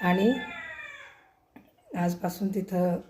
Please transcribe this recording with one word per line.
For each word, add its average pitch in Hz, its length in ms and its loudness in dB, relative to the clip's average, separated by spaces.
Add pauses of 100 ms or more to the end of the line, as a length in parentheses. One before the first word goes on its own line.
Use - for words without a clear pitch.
आणि 190 260 6 (1600)
आजपासून 175 520 -2
तिथं 180 480 0 (140)